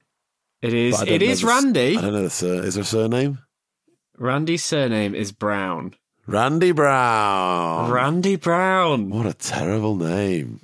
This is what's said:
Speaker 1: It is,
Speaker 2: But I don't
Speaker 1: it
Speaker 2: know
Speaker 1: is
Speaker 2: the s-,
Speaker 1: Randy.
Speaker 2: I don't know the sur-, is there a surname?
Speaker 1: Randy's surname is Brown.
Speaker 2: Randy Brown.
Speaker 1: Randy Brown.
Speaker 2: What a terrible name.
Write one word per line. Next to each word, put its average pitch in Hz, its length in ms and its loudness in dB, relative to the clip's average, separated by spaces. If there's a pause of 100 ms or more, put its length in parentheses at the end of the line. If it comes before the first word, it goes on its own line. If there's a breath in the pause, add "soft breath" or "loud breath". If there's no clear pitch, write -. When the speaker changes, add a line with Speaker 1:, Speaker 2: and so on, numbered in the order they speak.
(640)
Speaker 1:
It 120 120 -2
is, 120 220 2
Speaker 2:
But - 40 -2
I 107 60 -2
don't 170 80 2
Speaker 1:
it 170 120 2
Speaker 2:
know 262 60 2
Speaker 1:
is 180 80 -2
Speaker 2:
the 226 80 0
s-, 254 160 4
Speaker 1:
Randy. 170 320 2
Speaker 2:
I - 60 -2
don't 101 100 -2
know 104 100 0
the 85 80 -2
sur-, 90 320 -2
is 95 120 -4
there 104 80 -4
a 92 40 -6
surname? 120 520 0 (800)
Speaker 1:
Randy's 156 460 -2
surname 113 500 0
is 101 180 -6
Brown. 95 640 -4 (340)
Speaker 2:
Randy 143 440 2
Brown. 101 1160 2
Speaker 1:
Randy 156 460 0
Brown. 170 760 0
Speaker 2:
What 110 160 -2
a 90 80 -2
terrible 107 600 -2
name. 87 680 -2